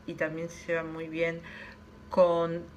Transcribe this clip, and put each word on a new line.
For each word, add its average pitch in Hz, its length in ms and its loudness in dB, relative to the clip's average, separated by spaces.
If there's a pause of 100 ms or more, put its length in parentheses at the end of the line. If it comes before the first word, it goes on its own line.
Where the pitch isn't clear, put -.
y 165 100 -6
también 160 340 -2
se - 180 -12
lleva 165 160 2
muy 160 240 -6
bien 165 340 0 (680)
con 170 540 4 (140)